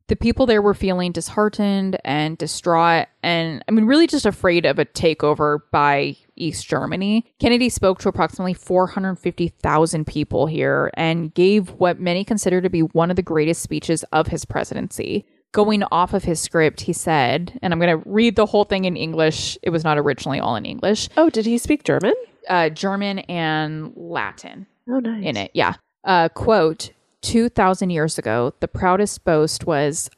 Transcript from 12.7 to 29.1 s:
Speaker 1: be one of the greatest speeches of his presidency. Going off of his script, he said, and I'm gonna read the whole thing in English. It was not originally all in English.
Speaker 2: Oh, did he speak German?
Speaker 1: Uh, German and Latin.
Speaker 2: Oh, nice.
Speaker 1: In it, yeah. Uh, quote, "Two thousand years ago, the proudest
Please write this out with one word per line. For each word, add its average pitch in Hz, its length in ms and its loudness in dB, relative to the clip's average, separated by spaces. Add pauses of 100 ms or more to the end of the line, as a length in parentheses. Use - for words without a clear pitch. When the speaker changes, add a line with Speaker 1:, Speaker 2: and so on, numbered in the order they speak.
Speaker 1:
be 175 100 0
one 160 300 2
of 180 60 0
the 190 40 0
greatest 165 400 0
speeches 151 500 -4
of 160 160 2
his - 180 -6
presidency. - 840 -6 (240)
Going 208 400 2
off 180 240 0
of 190 80 -2
his 160 180 -2
script, 160 400 0
he 175 120 -4
said, 160 680 -2
and 185 100 -2
I'm 165 80 -2
gonna 170 260 2
read 214 300 2
the 208 120 4
whole 208 180 2
thing 190 200 -2
in 180 120 -2
English. 156 640 -2
It - 80 -2
was 165 140 -2
not 151 160 2
originally 143 400 -2
all 117 160 -2
in 107 100 -6
English. - 420 -2 (100)
Speaker 2:
Oh, 320 120 6
did 226 160 -2
he 233 140 0
speak - 240 -2
German? 175 320 2 (340)
Speaker 1:
Uh, 175 200 2
German 196 500 -4
and 156 760 -4
Latin. 165 720 -10 (240)
Speaker 2:
Oh, 254 80 0
nice. 226 260 -4
Speaker 1:
In 135 140 -4
it, 98 160 -8
yeah. 98 220 0 (280)
Uh, 170 260 2
quote, 165 600 0 (300)
"Two 233 280 2
thousand 185 420 2
years 160 260 -2
ago, 120 420 -2
the 175 80 -4
proudest 190 560 0